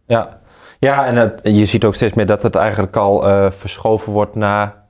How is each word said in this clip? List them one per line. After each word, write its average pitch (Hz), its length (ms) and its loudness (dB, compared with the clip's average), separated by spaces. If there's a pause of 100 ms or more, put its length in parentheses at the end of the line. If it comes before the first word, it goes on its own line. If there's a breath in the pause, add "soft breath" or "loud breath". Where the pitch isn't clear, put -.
Ja. - 340 -2 (380 soft breath)
Ja, 139 280 0
en 120 100 -2
het, 113 260 0
je 104 240 4
ziet 107 180 0
ook 104 100 2
steeds 107 200 -2
meer 104 120 0
dat 104 160 0
het 117 120 -2
eigenlijk 98 420 -2
al, 101 320 2
eh, 98 220 2
verschoven 107 600 -4
wordt 104 220 -2
naar 104 400 -2 (160)